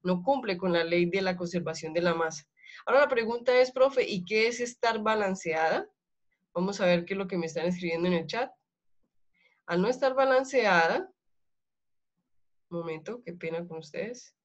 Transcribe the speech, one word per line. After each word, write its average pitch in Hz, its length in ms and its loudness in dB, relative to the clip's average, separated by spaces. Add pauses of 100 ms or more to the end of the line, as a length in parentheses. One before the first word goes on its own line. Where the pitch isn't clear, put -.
no 180 200 0
cumple 240 340 0
con 180 160 0
la 170 100 4
ley 175 240 2
de 190 160 -2
la 185 140 0
conservación 160 560 -6
de 170 100 0
la 170 120 2
masa. 160 300 -4 (420)
Ahora 247 140 4
la 285 80 4
pregunta 240 480 0
es, 254 140 4
profe, 262 380 2
¿y 180 160 -4
qué 220 240 2
es 240 120 -4
estar 233 400 -2
balanceada? 190 880 0 (680)
Vamos 196 280 -2
a 190 60 2
ver 175 180 4
qué 196 100 -6
es 196 40 -4
lo 190 100 -4
que 185 100 -2
me 165 80 -2
están 160 200 -4
escribiendo 180 420 0
en 180 60 4
el 165 120 0
chat. 226 240 -4 (1160)
Al 170 140 0
no 202 80 2
estar 262 260 0
balanceada, 262 960 4 (1600)
un 170 80 -6
momento, 165 460 -10
qué 175 80 -12
pena 170 340 -8
con 160 120 -12
ustedes. 220 560 -12 (100)